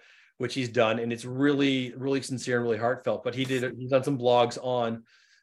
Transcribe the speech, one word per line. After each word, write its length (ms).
which 160
he's 140
done, 300
and 140
it's 120
really, 720
really 260
sincere 360
and 60
really 140
heartfelt. 460
But 100
he 120
did, 320
he's 120
done 140
some 140
blogs 440
on, 420